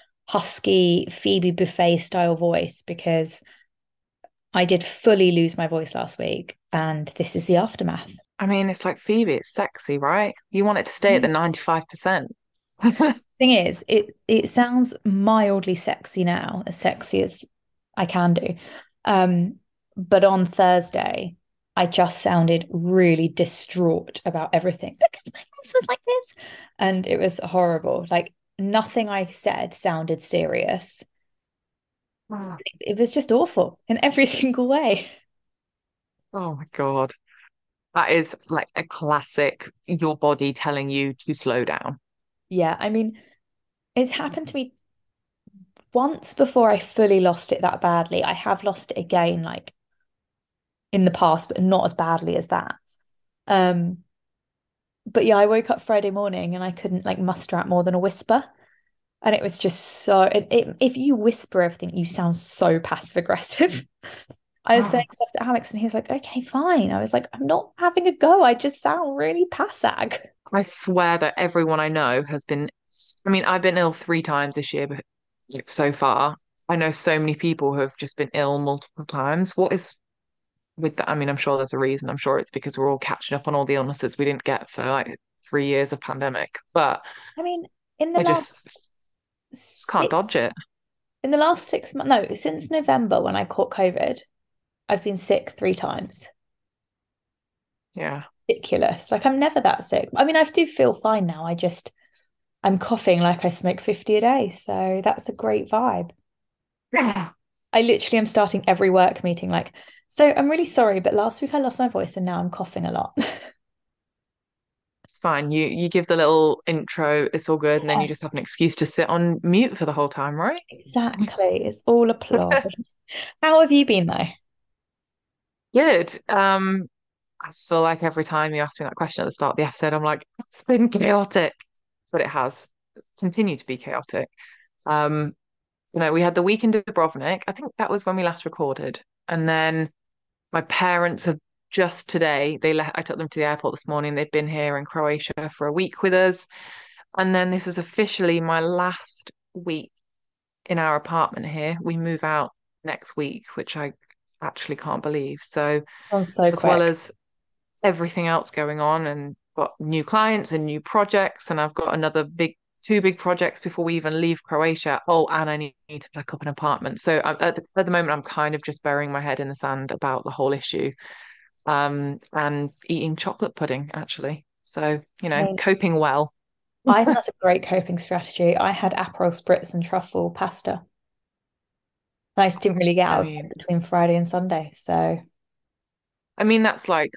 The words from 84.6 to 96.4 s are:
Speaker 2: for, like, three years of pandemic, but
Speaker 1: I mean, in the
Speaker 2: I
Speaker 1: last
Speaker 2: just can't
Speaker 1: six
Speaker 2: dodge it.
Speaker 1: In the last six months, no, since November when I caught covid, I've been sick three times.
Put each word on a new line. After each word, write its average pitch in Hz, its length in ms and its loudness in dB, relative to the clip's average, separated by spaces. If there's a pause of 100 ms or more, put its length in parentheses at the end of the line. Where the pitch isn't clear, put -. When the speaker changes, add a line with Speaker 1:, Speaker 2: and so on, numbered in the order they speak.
Speaker 2:
for, 120 160 -8
like, 131 320 -4 (320)
three 143 180 -2
years 139 260 0
of 139 80 -8
pandemic, 135 580 -6 (140)
but 147 280 0 (360)
Speaker 1:
I 320 40 -8
mean, 349 220 -6 (360)
in 320 120 0
the 349 80 0
Speaker 2:
I - 40 2
Speaker 1:
last 330 380 -2 (920)
Speaker 2:
just - 360 -10
can't 175 140 2
Speaker 1:
six - 80 -2
Speaker 2:
dodge 190 240 0
it. 120 160 0 (720)
Speaker 1:
In 269 80 -2
the 294 60 4
last 330 320 2
six - 260 -6
months, 269 140 -4
no, 214 260 2
since 311 340 -6
November 269 520 2
when 190 160 -2
I 190 80 -2
caught - 260 -2
covid, 190 480 0 (680)
I've 202 140 0
been 196 140 -4
sick - 400 -2
three 185 160 0
times. - 560 -8 (1600)